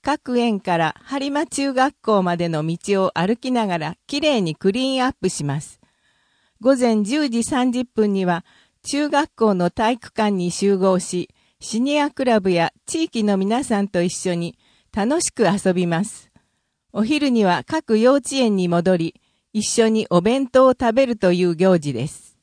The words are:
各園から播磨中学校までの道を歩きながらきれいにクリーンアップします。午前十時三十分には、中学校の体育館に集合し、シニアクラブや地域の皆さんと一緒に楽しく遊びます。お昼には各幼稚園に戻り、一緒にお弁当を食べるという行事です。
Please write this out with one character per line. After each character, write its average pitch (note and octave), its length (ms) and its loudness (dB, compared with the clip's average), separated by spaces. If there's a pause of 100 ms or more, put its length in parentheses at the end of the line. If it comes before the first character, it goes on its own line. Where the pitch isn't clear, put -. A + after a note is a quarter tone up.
各 C4 360 -2
園 A3+ 220 0
か F3 160 -2
ら E3 180 0 (140)
播 C#4 240 -6
磨 D4 140 -2
中 C#4 260 -2
学 C4 280 -2
校 G#3 220 2
ま F3 140 0
で E3+ 120 -2
の D#3 160 -2
道 F#3+ 400 0
を - 140 -2
歩 F#3+ 180 0
き B3+ 140 -8
な A#3 160 0
が F3+ 120 -2
ら D#3 180 -8 (100)
き C#4+ 140 -4
れ D4 180 2
い G3+ 40 0
に D#3+ 120 -2
ク - 160 0
リ C4 260 -2
ー B3+ 60 0
ン - 20 0
ア C4 60 0
ッ - 100 -8
プ F#3 80 -2
し - 140 -6
ま C#3+ 180 -4
す。 - 200 -20 (800)
午 C4 160 4
前 A#3 260 2
十 C#4 260 -2
時 A#3 140 -2
三 B3+ 300 -2
十 B3 120 -4
分 G#3+ 280 -2
に F#3+ 140 0
は、 F3 180 -2 (400)
中 D4 240 -2
学 C#4+ 260 -2
校 G#3+ 200 2
の F3 160 0
体 A#3 240 0
育 - 180 -16
館 G#3+ 200 0
に F3 200 -2
集 G3+ 260 0
合 F#3 220 2
し、 - 300 -8 (280)
シ - 220 -6
ニ C#4+ 200 0
ア C#4+ 100 0
ク - 140 -6
ラ A3+ 160 2
ブ F#3 120 0
や E3+ 200 0 (140)
地 D#4+ 180 -2
域 A3+ 200 -4
の G3+ 120 2
皆 G#3+ 280 -2
さ G3+ 180 -2
ん G3 60 -4
と F3 140 -2
一 F3+ 80 0
緒 - 240 -4
に E3+ 240 -6 (360)
楽 B3 260 0
し - 100 -4
く A#3 140 0
遊 F#3 300 2
び F3+ 120 0
ま E3+ 180 -2
す。 - 260 -16 (640)
お G#3 120 -2
昼 C#4+ 260 0
に A3+ 140 2
は F3 220 2
各 C4 320 0
幼 B3 160 6
稚 C#4 220 -2
園 A3+ 200 2
に F3+ 120 0
戻 F3 280 2
り、 E3 240 -4 (320)
一 G#3+ 120 -4
緒 A3 240 2
に A3 220 0
お F3 100 4
弁 B3 260 0
当 C4 200 4
を C4 60 6
食 A3+ 200 0
べ C4 140 4
る A#3+ 100 -4
と F3+ 160 2
い F3+ 100 0
う F3 140 0
行 F#3 220 4
事 D3 140 -4
で B2 140 -4
す。 - 360 -16